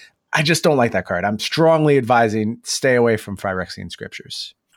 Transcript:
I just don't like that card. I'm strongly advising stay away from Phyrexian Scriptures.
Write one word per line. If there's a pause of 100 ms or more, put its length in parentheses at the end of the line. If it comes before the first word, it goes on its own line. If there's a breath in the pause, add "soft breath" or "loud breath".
(340 soft breath)
I
just
don't
like
that
card.
I'm
strongly
advising
stay
away
from
Phyrexian
Scriptures. (220)